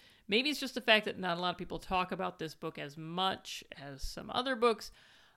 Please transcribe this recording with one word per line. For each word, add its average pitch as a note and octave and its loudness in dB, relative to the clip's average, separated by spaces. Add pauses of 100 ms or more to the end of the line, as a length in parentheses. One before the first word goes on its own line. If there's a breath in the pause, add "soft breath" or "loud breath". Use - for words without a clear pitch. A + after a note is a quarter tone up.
(280 soft breath)
maybe B3+ 4
it's C#4+ -2
just C4 -4
the B3 -2
fact G#3+ 8
that - -4
not F3 0
a F3+ -4
lot F3+ 2
of F3 -6
people F3 -6
talk F3+ 0
about F3+ -4
this D#3+ -6
book D#3+ -8
as D3 -8
much F3 -2 (160)
as C3+ -12
some - -6
other B3+ 0
books. A3+ 4 (480 soft breath)